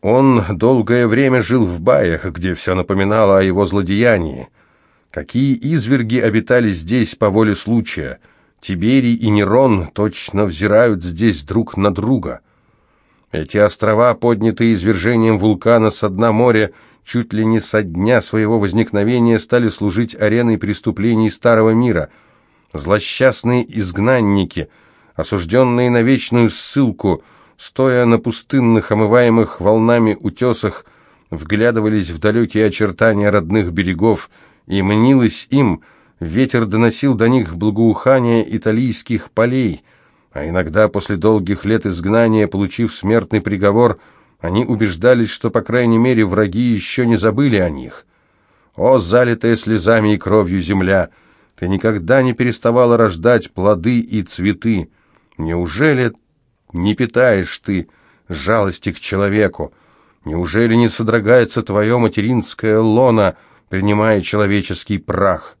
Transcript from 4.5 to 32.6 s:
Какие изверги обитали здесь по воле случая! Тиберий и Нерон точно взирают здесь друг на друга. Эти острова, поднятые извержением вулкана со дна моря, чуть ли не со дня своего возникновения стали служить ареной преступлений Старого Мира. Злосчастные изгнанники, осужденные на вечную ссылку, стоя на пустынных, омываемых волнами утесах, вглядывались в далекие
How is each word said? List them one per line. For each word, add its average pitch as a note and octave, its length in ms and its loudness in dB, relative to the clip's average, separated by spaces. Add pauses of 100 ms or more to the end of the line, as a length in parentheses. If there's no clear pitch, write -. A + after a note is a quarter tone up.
Какие C3 420 -2
изверги B2 640 -2
обитали A2+ 520 2
здесь F#2+ 440 -2
по G#2+ 160 0
воле G#2+ 240 2
случая! G2 640 -4 (420)
Тиберий A#2 540 0
и A#2 160 -2
Нерон G#2 600 2
точно G#2 540 -4
взирают G2+ 580 0
здесь F2 400 -2
друг - 320 -4
на G2+ 180 2
друга. G#2 460 -4 (920)
Эти D#2 280 -4
острова, A2 560 2
поднятые A#2 600 0
извержением G#2+ 640 0
вулкана A2 520 2
со - 180 -4
дна G#2+ 240 0
моря, A2 400 2 (320)
чуть - 280 -6
ли A2 120 -2
не A2 160 0
со G#2+ 240 -2
дня G2 380 0
своего A2 360 0
возникновения A2 800 0
стали A#2+ 300 0
служить G#2 520 -4
ареной A2+ 380 0
преступлений A2 720 -2
Старого A2+ 400 2
Мира. A2 380 0 (640)
Злосчастные A2+ 920 0 (140)
изгнанники, G2+ 920 0 (460)
осужденные A#2+ 760 0
на A#2+ 120 2
вечную A#2+ 480 2
ссылку, G#2+ 720 -2 (360)
стоя B2+ 480 0
на A#2 120 4
пустынных, A#2 720 0
омываемых A2+ 680 2
волнами A2 580 2
утесах, - 680 -4 (460)
вглядывались G#2+ 800 -2
в E2 80 -10
далекие G#2+ 480 0